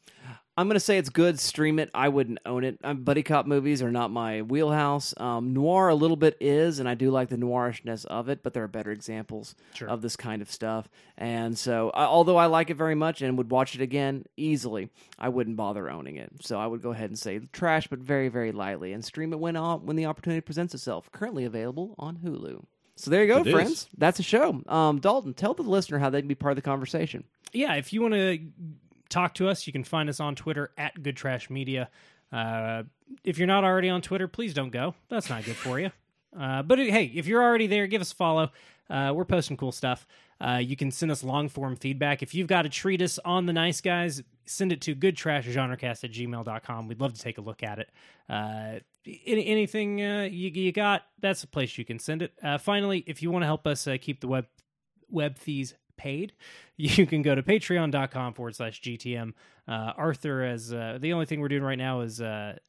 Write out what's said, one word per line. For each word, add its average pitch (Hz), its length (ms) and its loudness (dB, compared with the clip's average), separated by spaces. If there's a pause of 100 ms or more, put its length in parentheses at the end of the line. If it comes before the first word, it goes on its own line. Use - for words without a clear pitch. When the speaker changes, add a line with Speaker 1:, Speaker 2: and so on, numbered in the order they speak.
(560)
Speaker 1:
I'm 180 100 4
gonna 208 140 4
say 202 160 4
it's 143 140 0
good. 165 280 6
Stream 156 400 2
it. 156 140 0
I 135 160 2
wouldn't 135 380 2
own 123 180 -2
it. 131 180 -4
Um, 135 220 -4
buddy 143 180 4
cop 147 220 2
movies 139 380 2
are 120 80 0
not 120 200 0
my 113 300 -2
wheelhouse. 143 800 2
Um, 120 340 0
noir 175 360 6
a 160 60 8
little 160 220 6
bit 151 240 6
is, 147 380 4
and 127 100 -2
I 123 60 0
do 131 160 4
like 131 180 2
the 127 80 -2
noirishness 120 680 -2
of 117 240 -4
it, 139 120 -4
but 123 120 -4
there 120 100 -2
are 107 40 -6
better 104 240 -6
examples 110 600 -10 (200)
Speaker 2:
Sure. 120 160 -10
Speaker 1:
of 117 100 -4
this 113 160 -4
kind 110 240 -6
of 101 100 -10
stuff. 110 380 -4 (300)
And 117 400 -4
so, 113 320 0
I, - 140 2
although 170 340 8
I 170 80 8
like 160 240 4
it 156 60 -4
very 160 180 0
much 156 260 0
and 131 160 0
would 120 140 -2
watch 131 240 2
it 127 80 -4
again 135 420 -2 (140)
easily, 120 500 -2 (300)
I 120 100 -2
wouldn't 117 280 0
bother 101 340 -4
owning 73 260 -12
it. 62 140 -14 (100)
So 110 180 -6
I 110 80 -2
would 117 160 -4
go 120 100 -4
ahead 110 180 -6
and 107 80 -10
say 107 220 -6 (120)
trash, 160 360 0
but 135 100 -8
very, 135 300 0
very 117 240 -2
lightly, 95 420 -6
and 117 100 -10
stream 160 300 -6
it 151 40 -6
when, 165 180 -2
uh, 165 200 -2
when 156 200 -4
the 160 100 0
opportunity 160 340 -2
presents 170 320 -4
itself. 123 400 -8
Currently 196 320 -4
available 123 540 -6
on 160 180 -10
Hulu. 151 480 -8 (320)
So - 140 -8
there 190 120 8
you 208 60 8
go, 254 120 8
Speaker 3:
It 339 80 2
is. 147 40 6
Speaker 1:
friends. 180 360 2 (100)
That's 170 220 4
a - 20 -2
show. 254 460 4
Um, 151 320 4
Dalton, 202 340 2
tell 208 180 0
the 339 120 -4
listener 190 340 2
how 139 120 2
they 143 100 2
can 143 80 -6
be 143 80 -2
part 143 160 0
of 135 40 2
the 139 60 -4
conversation. 143 600 -2 (280)
Speaker 2:
Yeah, 254 220 0
if 143 180 -4
you 220 100 -2
wanna 190 360 2 (720)
talk 180 260 0
to 190 140 0
us, - 180 -2
you 147 60 -8
can 131 100 -4
find 156 260 -2
us 143 120 -6
on 147 160 -4
Twitter 147 420 -6
at 151 240 -8
Good 135 140 -4
Trash 127 340 -4
Media. 131 380 -4 (440)
Uh, 113 520 -4 (400)
if 165 120 -2
you're 180 120 2
not 196 160 4
already 185 240 4
on 180 120 0
Twitter, 185 280 -4
please 214 260 -6
don't 131 160 -2
go. 127 240 -4 (140)
That's 226 200 -4
not 113 160 -6
good 117 120 -6
for 127 240 -4
you. 185 160 -4
<laughs> - 40 -20 (360)
Uh, 135 280 -2
but, 254 160 6
uh, - 20 2
hey, 202 320 2
if 165 140 -4
you're 233 120 4
already 233 280 6
there, 202 180 2
give 202 140 0
us 175 100 -4
a - 60 -14
follow. 160 340 2 (400)
Uh, 139 240 0
we're 175 100 -2
posting 160 320 0
cool 131 140 -4
stuff. 123 340 -4 (360)
Uh, 123 200 2
you 127 140 -2
can 139 160 -2
send 156 220 -2
us 135 100 -4
long-form 135 540 -2
feedback. 139 480 -2
If 139 100 -10
you've 175 140 -2
got 175 180 4
a - 20 -6
treatise 180 560 0
on 180 220 2
The 175 60 0
Nice 165 280 2
Guys, 175 400 -2 (240)
send 190 280 -2
it 143 80 -2
to 147 160 -4
goodtrashgenrecast 131 1080 0
at 120 80 -10
gmail 117 340 -6
dot 110 200 -8
com. 113 240 -8
We'd 113 120 -10
love 135 140 -2
to 107 60 -16
take 113 180 -8
a - 20 -12
look 104 220 -10
at 104 160 -6
it. 110 100 -8 (400)
Uh, 110 520 -6 (260)
any, - 400 -2
anything, 208 560 0
uh, 202 260 -2
you, 185 220 -6
you 180 220 0
got, 202 300 2 (180)
that's 196 220 0
the 151 40 -16
place 131 320 -4
you 120 60 -8
can 113 160 -8
send 156 200 -4
it. 170 120 -6 (100)
Uh, 147 160 0
finally, 202 480 0
if 151 160 -10
you 170 80 0
wanna 175 160 2
help 156 180 0
us, 147 220 0
uh, 131 140 0
keep 139 200 -6
the 127 60 -6
web, 127 200 0 (640)
web 147 300 -2
fees 139 360 -6 (220)
paid, 147 360 -6 (220)
<laughs> - 220 -20
you 156 300 6
can 156 160 2
go 139 140 6
to 135 80 0
patreon 180 480 2
dot 135 180 0
com 123 240 -4
forward 117 220 -8
slash 113 240 -8
G 120 160 -6
T 120 200 -6
M. 113 200 -8 (320)
Uh, 113 280 -4
Arthur 143 480 -2
has, 117 280 -6
uh, 117 280 -6
the 156 120 0
only 165 140 0
thing 156 140 -4
we're 143 60 0
doing 139 160 0
right 135 160 -2
now 127 220 -2
is, 117 200 -6
uh, 107 360 -6 (120)